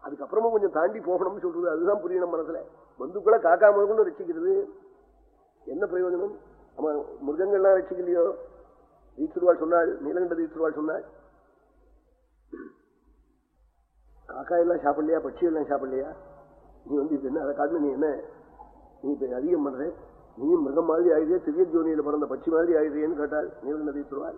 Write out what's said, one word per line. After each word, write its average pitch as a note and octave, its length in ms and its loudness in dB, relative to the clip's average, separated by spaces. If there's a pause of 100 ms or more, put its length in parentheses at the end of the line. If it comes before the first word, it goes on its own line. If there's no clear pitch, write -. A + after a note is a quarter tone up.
அதுக்கப்புறமும் D3 460 -2
கொஞ்சம் G#3 200 2
தாண்டி F3 280 0
போகணும்னு F#3 400 -2
சொல்றது. F3 300 -4
அதுதான் E3+ 280 0
புரியணும் E3 100 -6
மனசுல. E3+ 580 -4 (340)
பந்துக்களை F#3 260 -6
காக்கா F3+ 480 8
முதற்கொண்டு G3+ 320 4
ரட்சிக்கிறது D#4 600 -2 (1000)
என்ன D#3+ 220 -4
பிரயோஜனம்? F3+ 500 -4 (400)
அவன் D3 200 -2
மிருகங்கள்லாம் F3+ 680 -2
ரட்சிக்கலையோ? F3+ 720 2 (800)
தீட்சிருவாள் E3+ 420 2
சொன்னாள், E3 420 0
நீலகண்ட E3+ 340 -4
தீட்சிருவாள் D#3+ 400 -2
சொன்னாள், D#3 300 -6 (3250)
"காக்கா D#3 300 -2
எல்லாம் E3+ 180 4
சாப்பிடலையா, D3 360 0
பட்சி D#3+ 300 -4
எல்லாம் D#3+ 220 2
சாப்பிடலையா? C3+ 500 -4 (720)
நீ C#3+ 100 -2
வந்து D3 180 0
இப்ப C#3 120 -2
என்ன C#3+ 140 -4
அதை C#3+ 140 -4
காட்டுல D3+ 240 -2
நீ D3 120 0
என்ன, C#3 300 -2 (840)
நீ C#3 100 -4
இப்ப B2+ 240 -4
அதிகம் D3+ 260 0
பண்ற, C#3 300 -4 (440)
நீயும் D#3 260 2
மிருகம் C#3+ 220 2
மாதிரி E3 260 4
ஆயிடுறியே, D#3+ 340 2
திவ்ய D#3 180 2
ஜோனியில D#3+ 400 2
பிறந்த D3 240 0
பட்சி C3 200 -6
மாதிரி E3 280 4
ஆயிடுறியேன்னு" D3+ 400 0
கேட்டாள் D3 380 -4 (100)
நீலகண்ட D3 280 -6
தீட்சிருவாள். D3 480 -8